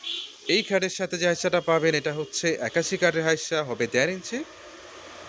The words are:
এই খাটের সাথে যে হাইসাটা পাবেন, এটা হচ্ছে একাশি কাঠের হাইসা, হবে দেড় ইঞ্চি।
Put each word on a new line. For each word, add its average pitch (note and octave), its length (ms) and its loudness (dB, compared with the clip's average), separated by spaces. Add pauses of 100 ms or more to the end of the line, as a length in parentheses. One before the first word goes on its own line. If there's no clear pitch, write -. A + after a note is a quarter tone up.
(480)
এই G3 160 4
খাটের F#3 260 0
সাথে F3+ 280 -4
যে F3+ 80 0
হাইসাটা F3 360 2
পাবেন, D#3+ 340 4
এটা D3 180 -2
হচ্ছে D#3 400 -2
একাশি E3 440 -2
কাঠের E3 260 4
হাইসা, D#3+ 400 2
হবে B2 280 -2
দেড় C#3 200 4
ইঞ্চি। F#3+ 320 -6 (840)